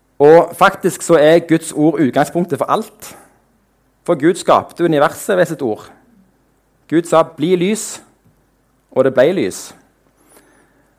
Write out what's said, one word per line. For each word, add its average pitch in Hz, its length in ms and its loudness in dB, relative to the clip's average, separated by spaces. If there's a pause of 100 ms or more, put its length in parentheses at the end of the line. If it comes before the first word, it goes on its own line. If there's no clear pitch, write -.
(200)
Og 151 380 6
faktisk 185 480 -2
så 165 160 2
er 165 260 4
Guds 160 240 -2
ord 151 280 -2
utgangspunktet 147 580 -2
for 123 80 -6
alt. - 460 -8 (920)
For 175 120 -2
Gud 165 200 0
skapte 147 480 -2
universet 160 540 -2
ved 180 80 2
sitt 160 160 -8
ord. 110 300 -8 (960)
Gud 160 140 0
sa, 165 180 2
«Bli 160 340 -4
lys», 190 460 -6 (920)
og 131 120 0
det 135 100 0
ble 139 200 2
lys. 117 420 -8 (1200)